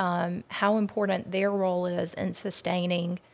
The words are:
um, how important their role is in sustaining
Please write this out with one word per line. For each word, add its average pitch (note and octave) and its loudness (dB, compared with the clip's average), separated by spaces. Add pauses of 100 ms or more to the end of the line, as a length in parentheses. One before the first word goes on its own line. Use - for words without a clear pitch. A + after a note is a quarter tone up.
um, F3 -2
how G#3 2
important G3 0
their G3 2
role F#3 2
is F3+ -2
in F#3 -2
sustaining F3 0 (140)